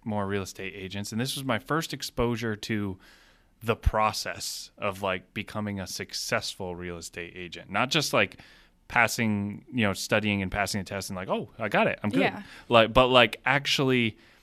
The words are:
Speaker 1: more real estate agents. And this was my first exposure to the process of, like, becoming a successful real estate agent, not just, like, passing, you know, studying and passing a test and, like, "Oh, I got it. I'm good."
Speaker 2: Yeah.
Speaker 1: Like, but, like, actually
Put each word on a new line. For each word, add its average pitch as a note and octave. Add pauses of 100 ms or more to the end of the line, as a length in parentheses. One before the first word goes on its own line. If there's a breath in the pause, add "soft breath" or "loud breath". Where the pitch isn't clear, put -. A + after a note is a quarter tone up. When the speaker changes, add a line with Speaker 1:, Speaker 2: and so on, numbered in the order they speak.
Speaker 1:
more G#2
real G2+
estate F#2
agents. G2
And A2
this C3+
was C#3
my A#2
first D#3+
exposure A#2+
to G#2 (680 soft breath)
the A2
process -
of, G2
like, F#2
becoming G#2
a F2+
successful -
real F2
estate F2
agent, F2
not A2
just, D3
like, G#2+ (500 loud breath)
passing, G#2+
you B2
know, G2
studying G#2
and F#2
passing G2+
a -
test G2
and, G2
like, F#2+
"Oh, F#3
I G#2+
got G3
it. A2
I'm G#2
good." C3
Speaker 2:
Yeah. - (260 loud breath)
Speaker 1:
Like, A2+
but, B2+
like, B2
actually C3 (260 soft breath)